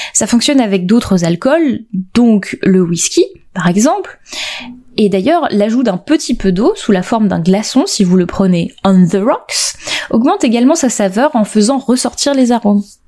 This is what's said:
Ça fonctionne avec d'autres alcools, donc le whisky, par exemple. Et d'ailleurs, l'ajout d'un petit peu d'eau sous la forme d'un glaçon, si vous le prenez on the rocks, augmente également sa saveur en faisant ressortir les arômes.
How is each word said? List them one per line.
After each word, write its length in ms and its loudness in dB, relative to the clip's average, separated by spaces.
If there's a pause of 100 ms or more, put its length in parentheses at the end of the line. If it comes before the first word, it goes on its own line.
(140)
Ça 140 -2
fonctionne 340 2
avec 240 0
d'autres 400 2
alcools, 560 0 (320)
donc 480 2
le 200 4
whisky, 440 0 (280)
par 140 -4
exemple. 520 0 (800)
Et 120 2
d'ailleurs, 420 0
l'ajout 320 0
d'un 140 -2
petit 380 -2
peu 160 0
d'eau 240 0
sous 160 -4
la 120 0
forme 240 0
d'un 120 -2
glaçon, 460 0
si 180 -2
vous 140 2
le 80 2
prenez 480 0 (100)
on 240 4
the 80 -2
rocks, 600 -4 (340)
augmente 340 0
également 320 2
sa 140 0
saveur 460 -2
en 80 2
faisant 340 0
ressortir 560 -2
les 180 2
arômes. 320 0 (240)